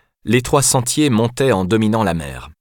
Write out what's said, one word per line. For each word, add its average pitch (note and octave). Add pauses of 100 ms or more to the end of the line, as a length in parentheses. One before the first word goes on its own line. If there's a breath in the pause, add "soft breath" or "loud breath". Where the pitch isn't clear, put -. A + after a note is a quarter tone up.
(240 loud breath)
l'étroit B2
sentier C#3
montait A#2+
en F#2+
dominant A2
la F#2
mer. C#2+ (120)